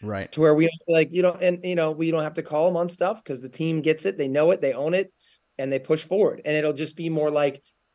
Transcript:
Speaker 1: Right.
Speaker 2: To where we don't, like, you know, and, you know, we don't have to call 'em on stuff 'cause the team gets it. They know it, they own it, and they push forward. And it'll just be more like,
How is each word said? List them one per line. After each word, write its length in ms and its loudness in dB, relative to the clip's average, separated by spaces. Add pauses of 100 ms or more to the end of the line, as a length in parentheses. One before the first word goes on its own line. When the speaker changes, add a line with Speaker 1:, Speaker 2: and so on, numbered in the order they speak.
Speaker 1:
Right. 300 -6
Speaker 2:
To 80 -2
where 140 6
we 120 4
don't, 280 -2
like, 180 4
you 100 0
know, 100 4
and, 320 0
you 100 -2
know, 160 2
we 200 -2
don't 120 0
have 120 -6
to 80 -6
call 260 0
'em 80 0
on 120 -2
stuff 360 -4
'cause 180 -8
the 60 -10
team 320 -4
gets 260 0
it. 120 -4
They 100 -4
know 240 2
it, 80 0
they 140 0
own 200 -2
it, 180 -2 (460)
and 140 -6
they 60 0
push 260 -2
forward. 400 0
And 100 0
it'll 180 0
just 240 -8
be 120 -6
more 220 -2
like, 320 0 (320)